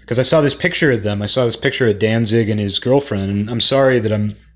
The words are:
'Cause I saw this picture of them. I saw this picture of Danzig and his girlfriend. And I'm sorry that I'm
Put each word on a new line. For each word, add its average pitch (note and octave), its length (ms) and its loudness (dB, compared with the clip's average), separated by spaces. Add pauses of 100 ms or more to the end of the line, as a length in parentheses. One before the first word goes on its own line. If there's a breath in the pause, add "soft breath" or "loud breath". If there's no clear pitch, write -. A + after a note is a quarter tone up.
'Cause A#2 120 -2
I C3 40 2
saw D#3 180 4
this C#3+ 140 0
picture - 360 0
of A2+ 120 0
them. G#2 180 -2
I G#2 60 -4
saw B2+ 180 0
this A2+ 120 -2
picture B2+ 300 -2
of G2+ 120 0
Danzig A2 500 0
and G#2+ 100 -2
his G2+ 200 -4
girlfriend. A2+ 520 0
And G#2 200 -2
I'm A#2+ 100 -2
sorry C3+ 380 2
that G#2+ 140 -2
I'm G#2 240 -2 (200)